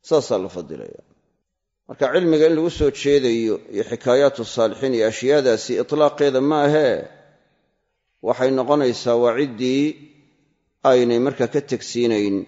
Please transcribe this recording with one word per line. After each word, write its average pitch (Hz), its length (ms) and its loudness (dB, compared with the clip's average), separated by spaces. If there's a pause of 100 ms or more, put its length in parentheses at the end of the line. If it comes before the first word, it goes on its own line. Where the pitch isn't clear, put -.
Saasaa 131 320 0
la 95 100 -6
fadilayaa. 73 560 -14 (840)
Marka - 240 -4
cilmiga 160 340 4
in 165 100 4
lagu 165 140 -2
soo 151 200 0
jeedayo 120 680 0 (140)
iyo 104 200 -4
xikaayaatu 123 540 2
saalixiin 117 500 -2
iyo 110 120 2
ashyaadaasi 123 680 0 (100)
itlaaqeeda 143 580 0
ma 147 240 0
ahee, 143 320 2 (1300)
waxay 127 280 0
noqonaysaa 127 720 0
waa 117 160 2
ciddii 127 460 -2 (1000)
aynay 123 340 4
markaa 127 300 -2
ka 143 120 -2
tegsiinayn 117 760 -2 (120)